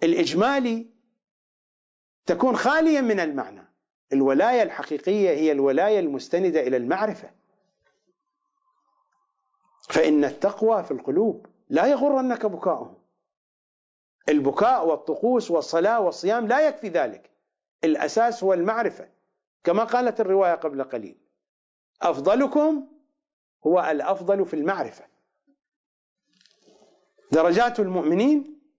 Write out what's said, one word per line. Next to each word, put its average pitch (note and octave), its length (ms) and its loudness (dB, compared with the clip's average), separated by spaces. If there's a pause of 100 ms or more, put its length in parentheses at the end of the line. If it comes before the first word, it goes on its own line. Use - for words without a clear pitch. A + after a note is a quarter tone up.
الإجمالي A3+ 840 0 (1400)
تكون B3+ 320 0
خالية D4+ 440 2
من A3 180 0
المعنى. C3+ 440 -6 (500)
الولاية D#3 500 2
الحقيقية F#3 640 -2
هي D#3 220 2
الولاية D3 480 2
المستندة D#3+ 600 -2
إلى C3 180 0
المعرفة. F3+ 540 -4 (2500)
"فإن D#3 340 2
التقوى G3+ 600 -2
في - 80 -10
القلوب، D#3 540 -2 (240)
لا D#3+ 160 2
يغرنك C4 600 0
بكاؤهم". E3 600 -6 (1200)
البكاء E3 580 2
والطقوس F#3 640 -2
والصلاة E3+ 480 0
والصيام G#3 480 -2
لا C#4+ 200 2
يكفي B3+ 220 -6
ذلك، C3+ 420 -4 (520)
الأساس F3 600 0
هو F#3+ 100 4
المعرفة، G3+ 560 -2 (540)
كما F#3+ 200 2
قالت A#3 360 -2
الرواية F#3+ 360 2
قبل C#3 280 -6
قليل: A2+ 340 -10 (840)
"أفضلكم C4 840 0 (800)
هو F3+ 120 4
الأفضل F3+ 640 0
في E3+ 100 -8
المعرفة". D#3 500 -4 (2250)
درجات F3 480 2
المؤمنين F#3+ 800 0 (180)